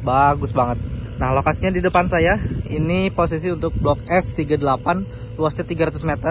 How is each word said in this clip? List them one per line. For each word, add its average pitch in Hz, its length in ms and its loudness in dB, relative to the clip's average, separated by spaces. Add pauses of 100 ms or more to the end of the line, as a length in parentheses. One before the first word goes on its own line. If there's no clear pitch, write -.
Bagus 139 480 2
banget. 123 240 0 (400)
Nah, 131 160 0
lokasinya 156 400 0
di 180 80 0
depan 180 240 4
saya. 180 320 4 (320)
Ini 180 400 0
posisi 165 400 -2
untuk 160 320 -2
blok 147 240 0
F 180 320 0
tiga 151 160 0
delapan, 143 480 0 (320)
luasnya 156 320 -2
tiga 160 240 0
ratus 151 160 -6
meter 156 240 0